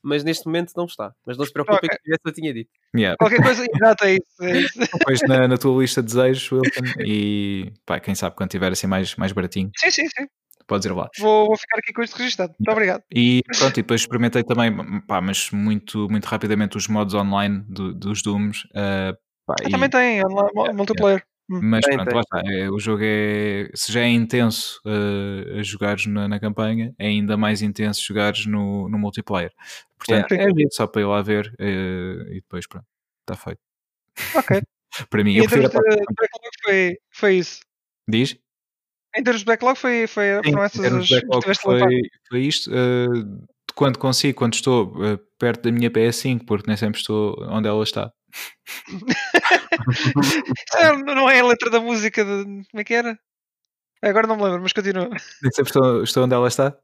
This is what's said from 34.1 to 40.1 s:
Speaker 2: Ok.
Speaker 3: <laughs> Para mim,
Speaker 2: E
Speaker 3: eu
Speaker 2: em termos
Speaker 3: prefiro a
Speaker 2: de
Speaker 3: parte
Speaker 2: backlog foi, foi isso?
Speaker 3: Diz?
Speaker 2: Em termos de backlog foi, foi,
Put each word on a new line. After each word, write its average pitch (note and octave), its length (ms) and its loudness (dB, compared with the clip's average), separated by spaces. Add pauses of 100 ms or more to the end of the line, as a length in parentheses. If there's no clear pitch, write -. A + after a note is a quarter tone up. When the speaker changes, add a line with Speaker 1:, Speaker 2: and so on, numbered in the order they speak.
Speaker 2:
Ok. G3+ 280 2 (300)
Speaker 3:
<laughs> - 180 -12
Para - 120 2
mim, G2+ 120 4
Speaker 2:
E G#3+ 40 6
Speaker 3:
eu A3 60 4
Speaker 2:
em - 40 0
termos C3+ 200 4
Speaker 3:
prefiro - 180 2
a G#3+ 100 6
Speaker 2:
de - 20 -
Speaker 3:
parte G3+ 160 -2
Speaker 2:
backlog A3+ 360 -4 (120)
foi, F#3+ 340 2 (160)
foi G3 220 2
isso? - 260 -2 (480)
Speaker 3:
Diz? A2+ 300 2 (760)
Speaker 2:
Em A#3+ 80 -2
termos A#3 200 0
de G3 40 -6
backlog A#3+ 320 2
foi, A#3 280 0
foi, G#3 180 -2 (180)